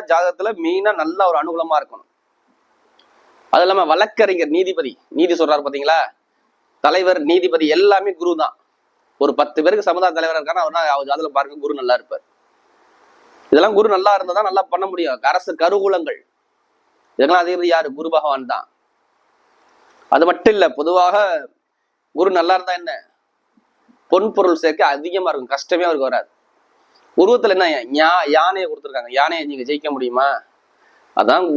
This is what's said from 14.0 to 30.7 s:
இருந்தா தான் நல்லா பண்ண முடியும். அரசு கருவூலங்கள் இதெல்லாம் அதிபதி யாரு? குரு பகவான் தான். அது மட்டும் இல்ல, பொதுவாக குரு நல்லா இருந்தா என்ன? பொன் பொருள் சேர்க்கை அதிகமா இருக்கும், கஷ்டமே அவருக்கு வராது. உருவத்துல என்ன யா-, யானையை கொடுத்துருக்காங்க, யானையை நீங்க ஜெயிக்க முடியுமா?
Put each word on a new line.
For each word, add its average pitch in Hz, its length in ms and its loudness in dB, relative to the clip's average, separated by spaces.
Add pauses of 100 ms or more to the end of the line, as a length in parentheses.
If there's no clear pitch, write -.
இருந்தா 180 220 -4
தான் 208 120 0
நல்லா 190 220 0
பண்ண 180 200 -2
முடியும். 143 400 -4
அரசு 180 200 -2 (100)
கருவூலங்கள் 180 580 0 (1000)
இதெல்லாம் 170 260 2
அதிபதி 175 300 -2
யாரு? 156 240 0
குரு 160 180 -8
பகவான் 135 360 -2
தான். 110 140 -8 (1500)
அது 151 140 4
மட்டும் 214 260 4
இல்ல, 185 100 4 (140)
பொதுவாக 180 360 2 (1040)
குரு 190 180 4
நல்லா 175 200 2
இருந்தா 180 220 -4
என்ன? 165 120 -12 (1200)
பொன் 190 240 2
பொருள் 180 280 2
சேர்க்கை 156 220 0 (100)
அதிகமா 175 340 -4
இருக்கும், 135 240 -6
கஷ்டமே 170 340 -2
அவருக்கு 135 220 -2
வராது. 120 180 -4 (960)
உருவத்துல 202 340 4
என்ன 185 100 2 (360)
யா-, 165 340 2
யானையை 180 320 2
கொடுத்துருக்காங்க, 131 520 -10
யானையை 160 300 0
நீங்க 131 200 -8
ஜெயிக்க 147 260 -4
முடியுமா? 127 320 0 (920)